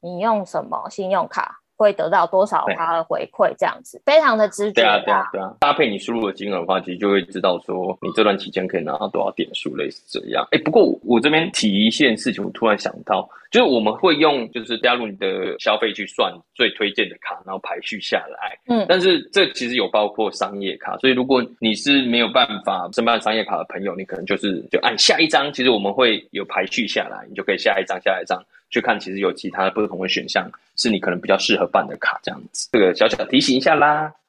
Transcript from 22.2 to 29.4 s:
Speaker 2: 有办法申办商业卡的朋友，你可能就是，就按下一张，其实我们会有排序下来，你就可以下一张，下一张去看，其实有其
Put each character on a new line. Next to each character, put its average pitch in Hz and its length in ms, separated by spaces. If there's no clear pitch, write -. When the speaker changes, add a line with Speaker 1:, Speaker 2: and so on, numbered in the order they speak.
Speaker 2:
有 117 80
办 120 180
法 95 280
申 117 120
办 117 160
商 110 120
业 110 100
卡 98 140
的 80 120
朋 92 140
友， 95 120
你 95 80
可 92 140
能 87 80
就 98 100
是， 95 340
就 - 100
按 117 180
下 - 220
一 160 80
张， 147 260
其 131 100
实 127 60
我 113 100
们 101 140
会 113 380
有 98 140
排 95 200
序 110 200
下 101 240
来， 50 200
你 101 60
就 98 60
可 98 120
以 92 40
下 98 220
一 95 60
张， 92 160
下 95 200
一 87 40
张 90 180
去 120 120
看， 107 180
其 95 120
实 98 80
有 95 120
其 92 180